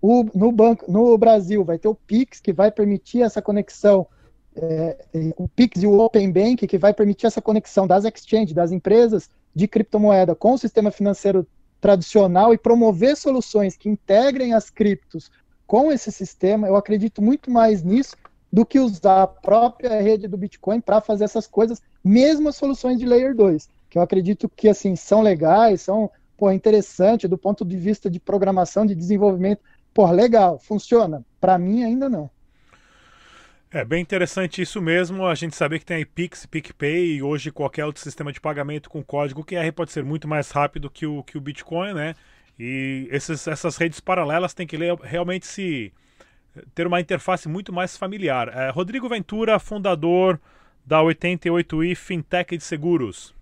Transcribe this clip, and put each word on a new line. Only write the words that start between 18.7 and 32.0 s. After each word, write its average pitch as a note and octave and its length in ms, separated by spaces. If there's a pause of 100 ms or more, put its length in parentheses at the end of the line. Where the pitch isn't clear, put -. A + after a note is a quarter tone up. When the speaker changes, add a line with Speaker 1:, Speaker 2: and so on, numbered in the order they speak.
Speaker 1:
usar G3 440
a F#3+ 40
própria A#3 760
rede G#3 280
do F#3+ 80
Bitcoin G3+ 440
pra G#3+ 200
fazer G#3+ 240
essas G#3+ 220
coisas, A3+ 360 (200)
mesmo D4 480
as C#4+ 60
soluções C4 420
de B3 80
Layer B3+ 280
dois, F#3+ 340 (200)
que - 80
eu F3 60
acredito F#3+ 480
que, - 180
assim, G3 280
são G#3 260
legais, F#3+ 580
são, G#3 300 (260)
pô, G3+ 140
interessante G#3 760
do F3+ 120
ponto G3+ 260
de F3+ 120
vista G3 340
de E3+ 100
programação, F#3+ 640
de G#3 100
desenvolvimento. F#3+ 680 (320)
Pô, F#3+ 180
legal, G3+ 480
funciona? G3 680 (160)
Pra F#3 180
mim G3+ 260
ainda B3+ 240